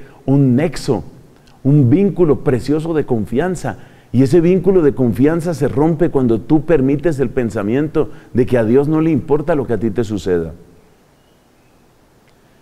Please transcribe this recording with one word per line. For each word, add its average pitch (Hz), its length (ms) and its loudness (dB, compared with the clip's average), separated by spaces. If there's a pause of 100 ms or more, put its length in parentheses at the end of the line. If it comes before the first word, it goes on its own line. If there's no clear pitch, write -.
(260)
un 135 300 4
nexo, 139 480 -2 (580)
un 139 280 4
vínculo 170 560 2
precioso 151 480 -2
de 147 120 -2
confianza. 127 720 -4 (340)
Y 127 100 4
ese 135 160 2
vínculo 180 420 2
de 143 140 2
confianza 147 580 0
se 127 140 -2
rompe 151 400 0
cuando 120 320 0
tú 156 240 0
permites 143 560 0
el 120 120 -2
pensamiento 123 800 -2 (200)
de 120 140 2
que 107 120 0
a 113 60 2
Dios 131 240 2
no 156 140 0
le 160 100 0
importa 151 420 0
lo 135 140 -4
que 117 60 -2
a 107 40 0
ti 107 140 -2
te 113 140 -2
suceda. 87 480 -4 (2000)